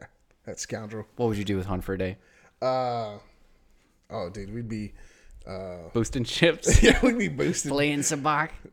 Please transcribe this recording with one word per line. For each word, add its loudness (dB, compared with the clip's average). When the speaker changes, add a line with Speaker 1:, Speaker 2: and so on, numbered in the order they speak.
Speaker 1:
that -12
scoundrel. -10
Speaker 2:
What 2
would 0
you -2
do 0
with -2
Han -2
for -6
a -2
day? -4
Speaker 1:
Uh, -2
oh, -6
dude, -12
we'd -8
be, -8
uh, -12
Speaker 2:
Boosting 0
ships? 4
Speaker 1:
<laughs> 10
Yeah, 8
we'd 4
be 0
boosting. -2
Speaker 2:
Playing 2
sabacc? 0